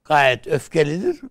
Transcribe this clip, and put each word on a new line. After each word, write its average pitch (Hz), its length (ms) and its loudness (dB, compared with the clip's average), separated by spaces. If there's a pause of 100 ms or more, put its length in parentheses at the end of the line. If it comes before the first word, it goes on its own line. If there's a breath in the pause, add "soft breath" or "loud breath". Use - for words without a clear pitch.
gayet 139 440 2
öfkelidir. 165 840 -4